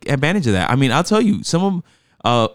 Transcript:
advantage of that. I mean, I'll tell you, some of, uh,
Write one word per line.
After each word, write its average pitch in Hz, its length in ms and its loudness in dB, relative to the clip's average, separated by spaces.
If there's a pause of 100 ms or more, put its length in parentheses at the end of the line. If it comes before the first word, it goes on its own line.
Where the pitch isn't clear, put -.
advantage 147 380 0
of 107 60 0
that. 90 180 0
I 127 60 2
mean, 135 160 2
I'll 160 120 0
tell 214 180 0
you, 196 200 0
some 170 200 -2
of, 190 200 -2 (420)
uh, 117 300 0